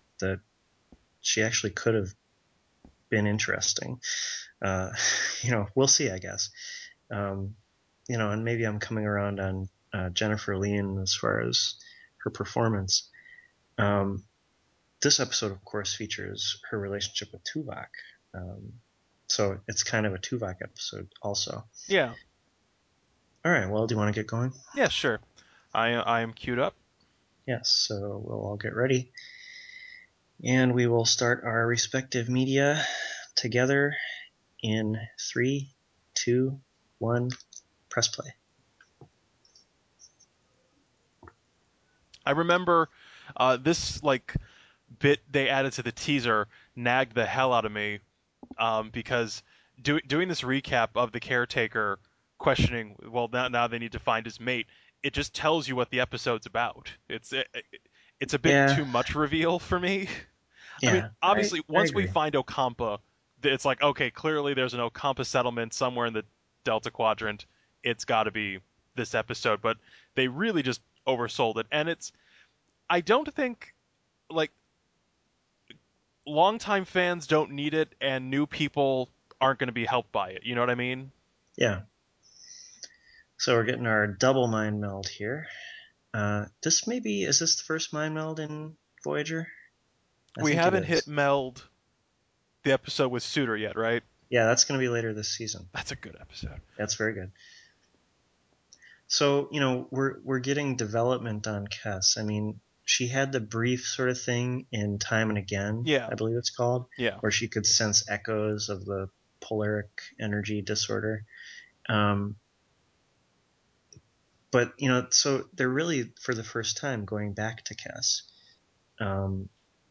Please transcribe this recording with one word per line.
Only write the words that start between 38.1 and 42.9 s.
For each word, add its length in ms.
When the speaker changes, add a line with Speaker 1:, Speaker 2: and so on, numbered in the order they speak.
Speaker 2:
I 80
remember, 580